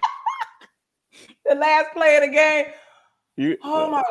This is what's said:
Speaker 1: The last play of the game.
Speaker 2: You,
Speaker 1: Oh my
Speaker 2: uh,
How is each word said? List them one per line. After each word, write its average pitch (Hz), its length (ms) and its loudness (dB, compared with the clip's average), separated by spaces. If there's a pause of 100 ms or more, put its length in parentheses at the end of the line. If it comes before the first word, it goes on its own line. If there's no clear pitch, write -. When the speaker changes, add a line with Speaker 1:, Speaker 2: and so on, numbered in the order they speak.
(1500)
Speaker 1:
The 277 100 2
last 311 380 0
play 311 240 2
of 285 40 4
the 285 60 2
game. 302 380 2 (680)
Speaker 2:
You, 285 280 -2
Speaker 1:
Oh 311 260 -2
my 285 120 -2
Speaker 2:
uh, - 100 -2